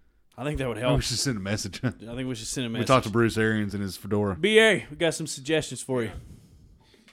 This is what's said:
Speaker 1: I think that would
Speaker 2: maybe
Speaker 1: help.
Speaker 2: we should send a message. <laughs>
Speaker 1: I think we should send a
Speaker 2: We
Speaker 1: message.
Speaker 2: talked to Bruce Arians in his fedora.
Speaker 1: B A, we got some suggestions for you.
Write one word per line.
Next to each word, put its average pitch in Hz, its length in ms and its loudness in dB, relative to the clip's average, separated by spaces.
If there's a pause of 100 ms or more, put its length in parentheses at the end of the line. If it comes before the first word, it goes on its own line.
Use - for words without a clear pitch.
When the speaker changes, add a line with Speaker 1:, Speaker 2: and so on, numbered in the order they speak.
(360)
Speaker 1:
I 123 80 -10
think 151 140 -4
that 131 100 -4
would 113 80 -4
Speaker 2:
maybe 113 100 -4
Speaker 1:
help. 131 100 4
Speaker 2:
we 123 60 2
should 120 160 -2
send 131 180 0
a 98 40 -6
message. 98 400 -6
<laughs> - 40 -6
Speaker 1:
I 120 60 2
think 120 380 -8
we 127 60 -4
should 107 140 -10
send 127 180 -4
a - 20 -4
Speaker 2:
We 113 60 -6
Speaker 1:
message. 110 140 -2
Speaker 2:
talked 131 180 6
to 107 60 -6
Bruce 110 260 4
Arians 107 360 2
in 101 60 -4
his 95 160 -6
fedora. 101 400 0
Speaker 1:
B 214 240 6
A, 190 300 4
we 151 60 -16
got 160 180 0
some 160 120 -6
suggestions 139 540 -4
for 127 220 -2
you. 110 80 -4 (1040)